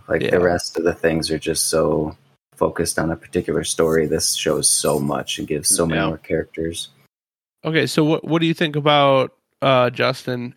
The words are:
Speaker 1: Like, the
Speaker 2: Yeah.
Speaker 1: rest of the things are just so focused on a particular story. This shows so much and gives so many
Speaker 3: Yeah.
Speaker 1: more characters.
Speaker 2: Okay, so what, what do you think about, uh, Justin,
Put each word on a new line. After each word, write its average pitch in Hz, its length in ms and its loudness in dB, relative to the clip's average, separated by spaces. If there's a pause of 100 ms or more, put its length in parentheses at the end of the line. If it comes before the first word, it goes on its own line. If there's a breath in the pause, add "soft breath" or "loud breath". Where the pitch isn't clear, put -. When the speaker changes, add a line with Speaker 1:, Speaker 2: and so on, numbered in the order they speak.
Speaker 1:
Like, 85 140 -2
the - 60 -2
Speaker 2:
Yeah. - 100 2
Speaker 1:
rest 87 400 0
of 82 60 0
the 85 100 2
things 80 380 -2
are 78 80 -2
just - 300 -4
so 78 460 0 (400)
focused 82 420 -2
on 80 140 -2
a 82 60 -4
particular 80 480 -4
story. 80 400 2
This 80 300 -2
shows 76 340 0
so 78 280 0
much 69 420 -4
and - 80 -8
gives 73 200 -4
so - 180 2
many 80 140 0
Speaker 3:
Yeah. 78 80 0
Speaker 1:
more 78 120 -4
characters. 82 680 -6 (800)
Speaker 2:
Okay, 156 200 0
so 151 200 2
what, 156 180 0
what 160 160 0
do 165 80 2
you 165 60 2
think 151 240 -2
about, 143 560 4 (280)
uh, 127 280 4
Justin, 123 680 -4